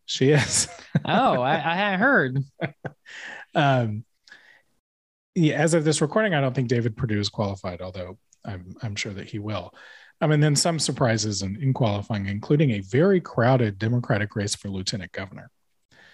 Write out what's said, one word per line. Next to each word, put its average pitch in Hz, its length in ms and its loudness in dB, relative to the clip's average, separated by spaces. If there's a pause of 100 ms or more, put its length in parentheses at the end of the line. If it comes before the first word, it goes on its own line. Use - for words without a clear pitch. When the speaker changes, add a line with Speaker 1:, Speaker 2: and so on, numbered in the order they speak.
Speaker 1:
She - 260 2
is. 135 420 2
<laughs> - 40 -20 (280)
Speaker 2:
Oh, 175 360 2
I, 135 140 2
I 165 200 0
hadn't 196 260 0
heard. 139 420 2 (180)
Speaker 1:
<laughs> 165 120 -6 (840)
Um, 123 480 2 (1300)
yeah, 156 220 4
as 156 180 2
of 165 100 4
this 151 180 2
recording, 196 340 0
I 143 60 2
don't 131 120 0
think 131 140 -2
David 117 280 0
Perdue 107 240 -2
is 101 100 -2
qualified, 98 520 -6
although 92 380 -12 (260)
I'm, 95 380 -12
I'm 104 120 -6
sure 104 180 -8
that 95 160 -12
he 110 100 -8
will. 101 340 -8 (480)
Um, 151 100 2
and 147 120 4
then 151 120 4
some 165 220 0
surprises 110 640 0
in, 98 200 -4
in 135 120 2
qualifying, 104 540 0
including 131 440 2
a 101 100 -2
very 165 400 2
crowded 120 580 2
Democratic 110 560 -2
race 101 200 -4
for - 140 -10
lieutenant 95 440 -8
governor. 95 360 -12 (640)